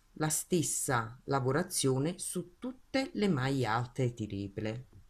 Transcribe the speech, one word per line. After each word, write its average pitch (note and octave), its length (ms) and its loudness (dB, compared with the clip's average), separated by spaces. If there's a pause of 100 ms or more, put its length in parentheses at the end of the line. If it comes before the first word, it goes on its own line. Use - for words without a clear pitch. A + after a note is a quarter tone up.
(200)
la D#3 80 2
stessa B2+ 960 0
lavorazione C3+ 960 2
su - 400 -8
tutte C4 560 -4
le G3+ 140 2
maglie C3+ 380 2
alte A#2+ 460 0
triple. G#2 760 -6 (240)